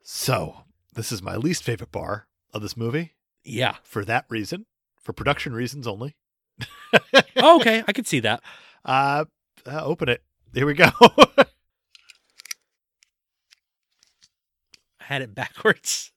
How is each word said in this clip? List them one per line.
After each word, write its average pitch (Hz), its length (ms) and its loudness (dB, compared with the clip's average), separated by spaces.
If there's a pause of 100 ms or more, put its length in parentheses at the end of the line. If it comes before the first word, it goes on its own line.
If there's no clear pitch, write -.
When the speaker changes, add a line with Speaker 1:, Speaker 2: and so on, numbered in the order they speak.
Speaker 1:
So, - 600 -6 (300)
this - 180 -10
is 101 100 -8
my 95 140 -10
least 147 280 -4
favorite 117 280 -8
bar 98 360 -10 (260)
of 107 80 -10
this 101 160 -12
movie. 127 380 -8 (280)
Speaker 2:
Yeah. 123 400 -4
Speaker 1:
For 101 220 -8
that 117 240 -2
reason. 120 360 -8 (360)
For - 120 -14
production 139 400 -6
reasons 123 340 -8
only. 117 280 -10 (440)
<laughs> - 60 -12 (720)
Speaker 2:
Oh, 302 220 8
okay, 226 280 0
I 214 40 -4
can 226 140 -6
see - 160 -2
that. 110 200 -2 (440)
Speaker 1:
Uh, 139 400 0 (420)
uh, 147 160 -10
open 160 260 -4
it. 120 140 -2 (300)
Here 131 120 -2
we 147 80 -2
go. 156 220 6
<laughs> - 60 6 (4000)
Speaker 2:
I - 0 -
had 139 220 -8
it 110 140 -14
backwards. - 800 -6